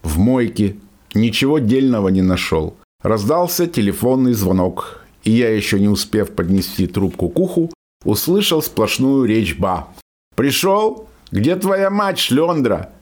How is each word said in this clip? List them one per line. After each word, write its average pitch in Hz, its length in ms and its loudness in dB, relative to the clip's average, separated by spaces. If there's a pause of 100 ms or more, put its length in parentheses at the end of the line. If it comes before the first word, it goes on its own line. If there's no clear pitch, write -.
в 80 160 -4
мойке 113 560 0 (380)
ничего 120 460 0
дельного 120 500 2
не 95 120 2
нашёл. 85 540 0 (260)
Раздался 156 640 0
телефонный 123 680 0
звонок, 92 680 -2 (220)
и 107 80 0
я, 117 180 4
ещё 104 280 0
не 101 120 4
успев 101 420 -2
поднести 92 560 0
трубку 90 420 -2
к 165 100 -2
уху, 170 300 0 (360)
услышал 160 560 0
сплошную 131 640 0
речь 107 320 0
Ба. 92 320 -4 (460)
«Пришёл? 185 720 0 (220)
Где 147 260 0
твоя 196 320 0
мать, 202 300 -2
шлёндра? 127 720 0 (100)